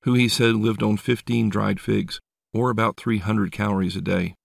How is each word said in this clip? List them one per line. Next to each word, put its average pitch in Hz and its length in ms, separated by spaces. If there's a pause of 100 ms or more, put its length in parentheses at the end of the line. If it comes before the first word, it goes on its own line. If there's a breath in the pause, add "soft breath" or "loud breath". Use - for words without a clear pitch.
who 123 100
he 123 160
said 113 280
lived 110 260
on 107 160
fifteen 117 500
dried 101 320
figs, - 400 (320)
or 120 160
about 110 300
three 113 200
hundred 98 320
calories 95 460
a 95 60
day. 90 320 (100)